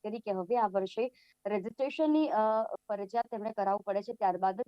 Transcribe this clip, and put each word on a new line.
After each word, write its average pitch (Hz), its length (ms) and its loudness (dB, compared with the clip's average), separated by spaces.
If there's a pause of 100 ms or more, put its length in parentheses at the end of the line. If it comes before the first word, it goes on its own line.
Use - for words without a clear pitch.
કરી 214 160 -6
કે 214 120 -6
હવે 190 260 0
આ 220 100 4
વર્ષે 190 380 0 (400)
રજિસ્ટ્રેશનની, 269 840 2
અ, 214 120 2 (460)
ફરજિયાત 208 400 -4
તેમણે 214 260 -6
કરાવવું 196 300 0
પડે 202 180 0
છે, 226 120 -8
ત્યારબાદ 190 440 2
જ 240 100 -4